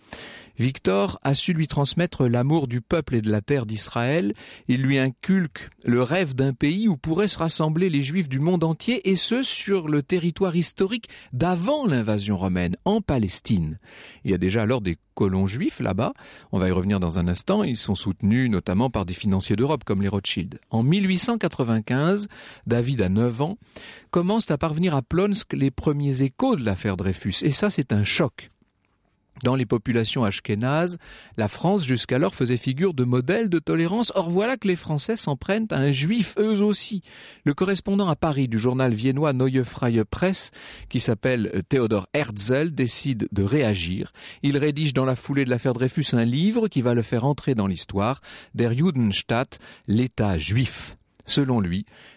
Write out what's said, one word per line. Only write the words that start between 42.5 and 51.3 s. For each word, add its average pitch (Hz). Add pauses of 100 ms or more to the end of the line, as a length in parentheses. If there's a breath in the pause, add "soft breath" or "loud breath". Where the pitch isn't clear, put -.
décide 131
de 98
réagir. 101 (300 loud breath)
Il 143
rédige 147
dans 131
la 131
foulée 139
de 123
l'affaire 123
Dreyfus 127
un 117
livre 202
qui 139
va 127
le 117
faire 113
entrer 143
dans 107
l'histoire, 98 (340 loud breath)
Der 117
Judenstaat, 123 (260 loud breath)
l'État 107
juif. 104 (280)
Selon 127